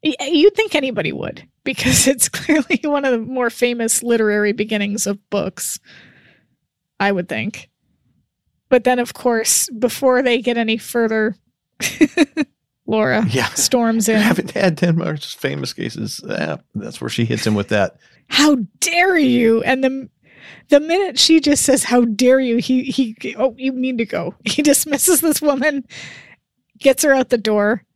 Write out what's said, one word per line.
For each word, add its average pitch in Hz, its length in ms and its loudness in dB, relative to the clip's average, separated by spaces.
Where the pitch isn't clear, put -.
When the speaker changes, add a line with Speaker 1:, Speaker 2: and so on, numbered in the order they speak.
Speaker 1:
Y-, 311 160 0
you'd 311 340 4
think 427 220 0
anybody 254 340 -2
would, - 320 -10
because - 420 0
<laughs> - 0 -
it's 269 220 2
clearly 311 560 0
one 294 200 -2
of 269 60 0
the 240 80 0
more 247 320 -4
famous 240 540 -2
literary 208 480 2
beginnings 208 560 -4
of 202 100 -4
books, - 500 -6
I 202 100 2
would 180 180 -4
think. 143 380 -8
But 254 160 2
then, 247 160 2
of 233 140 -6
course, - 560 -2
before 254 520 0
they 247 180 2
get 240 160 -2
any 220 200 0
further, 220 580 -2
<laughs> - 340 -2
Laura 220 420 0
Speaker 2:
Yeah. 127 220 0
Speaker 1:
storms 226 580 0
Speaker 2:
You 220 60 2
Speaker 1:
in. 214 60 4
Speaker 2:
haven't 202 320 0
had 180 260 0
ten 170 180 2
most 156 420 -6
famous 139 340 -6
cases. - 560 -8
Ah, 78 300 -6
that's - 260 -10
where - 100 -8
she 117 140 -2
hits 113 220 -4
him 107 80 0
with 101 140 -2
that. 101 280 0
Speaker 1:
"How 294 280 4
dare 349 380 2
you?" 240 440 2
And 262 220 -2
the, 269 240 -4
the 285 120 6
minute 330 380 -2
she 320 220 6
just 285 240 2
says, 277 200 2
"How 247 200 4
dare 247 360 4
you?" 240 160 0
he, 254 280 0
he, 247 320 -2
"Oh, 220 180 0
you 262 160 -4
need 254 260 -4
to 226 80 -2
go." 170 340 -6
<laughs> - 40 -20
He 254 180 -2
dismisses 294 580 2
this 320 200 0
woman, 285 440 0
gets 269 260 2
her 277 100 6
out 262 160 0
the 240 80 0
door. 214 460 0